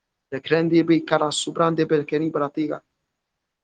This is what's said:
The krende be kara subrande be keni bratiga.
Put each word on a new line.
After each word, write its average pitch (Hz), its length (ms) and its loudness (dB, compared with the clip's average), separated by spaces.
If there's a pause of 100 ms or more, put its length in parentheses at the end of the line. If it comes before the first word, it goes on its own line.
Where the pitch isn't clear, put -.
(320)
The 135 100 -8
krende 165 460 2
be 160 140 4
kara 156 300 0
subrande 160 560 -2
be 151 180 2
keni 156 260 -2
bratiga. 147 500 -4 (840)